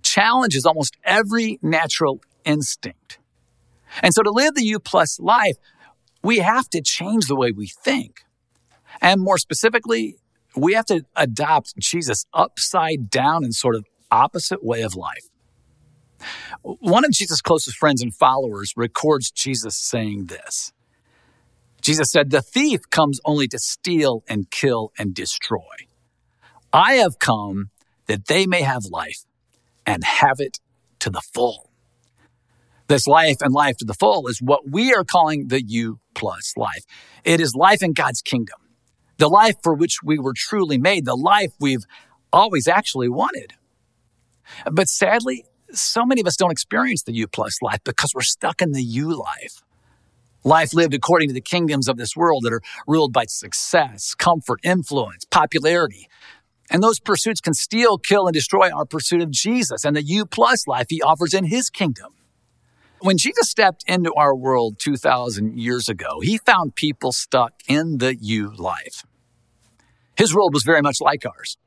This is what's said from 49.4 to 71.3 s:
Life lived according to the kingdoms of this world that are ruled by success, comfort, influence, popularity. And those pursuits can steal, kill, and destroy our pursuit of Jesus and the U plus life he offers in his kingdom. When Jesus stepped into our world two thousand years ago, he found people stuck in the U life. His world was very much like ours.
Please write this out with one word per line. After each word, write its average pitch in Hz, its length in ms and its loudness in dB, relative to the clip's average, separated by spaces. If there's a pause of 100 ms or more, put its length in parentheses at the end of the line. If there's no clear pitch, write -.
Life 156 300 4
lived 160 200 2
according 156 340 2
to 131 60 -4
the 127 60 -6
kingdoms 147 480 -2
of 131 80 -2
this 120 200 -8
world 160 280 0
that 117 80 -2
are 113 100 -4 (240)
ruled 151 260 2
by 120 140 2
success, - 880 -4
comfort, 160 480 0
influence, 147 640 -2
popularity. 156 840 0 (640)
And 175 120 4
those 220 180 4
pursuits 208 400 -2
can 165 120 -2
steal, 220 460 2
kill, 196 280 2
and 175 60 2
destroy 180 380 2
our 151 160 -4
pursuit 156 340 0
of 165 100 -2
Jesus 180 540 -2
and 147 100 2
the 151 80 0
U 185 220 0
plus 226 420 2
life 127 220 -4
he 156 140 -4
offers 156 320 2
in 190 100 2
his 220 240 -2
kingdom. - 460 -6 (840)
When 185 180 2
Jesus 359 320 0
stepped 196 360 2
into 175 280 0
our 143 200 4
world 127 440 0
two 143 180 -2
thousand 120 640 -2
years 120 300 -4
ago, - 320 -8
he 214 180 0
found 185 360 2
people 135 380 -4
stuck 123 400 0 (140)
in 151 320 0
the 127 180 0
U 107 400 -4
life. 90 480 -10 (1120)
His 196 180 4
world 185 200 4
was 143 80 2
very 156 180 4
much 143 200 0
like 143 260 -2
ours. - 400 -12